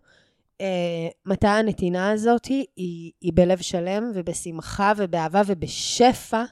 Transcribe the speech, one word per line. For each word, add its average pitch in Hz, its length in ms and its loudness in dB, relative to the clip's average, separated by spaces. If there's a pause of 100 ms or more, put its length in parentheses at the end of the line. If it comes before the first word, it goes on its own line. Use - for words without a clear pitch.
(600)
אה, 196 60 -4 (580)
מתי 190 220 2
הנתינה 202 640 0
הזאת 226 340 2
היא, 269 200 -2 (100)
היא, 170 360 -10 (100)
היא 175 140 -2
בלב 180 260 4
שלם 190 540 -4
ובשמחה 175 840 -2
ובאהבה 175 480 0
ובשפע, 220 1080 2